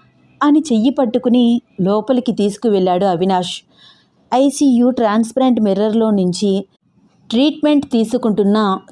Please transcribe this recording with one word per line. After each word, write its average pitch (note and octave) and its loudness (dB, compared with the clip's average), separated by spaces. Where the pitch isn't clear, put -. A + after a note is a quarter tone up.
అని D4 4
చెయ్యి A#3+ 0
పట్టుకుని A#3+ 0
లోపలికి G#3+ -2
తీసుకువెళ్ళాడు G3+ 0
అవినాష్. F3+ -2
ఐసీయూ C4 2
ట్రాన్స్పరెంట్ A#3 0
మిర్రర్‌లో G#3+ 0
నుంచి G3 -2
ట్రీట్మెంట్ D4 0
తీసుకుంటున్న G#3+ 0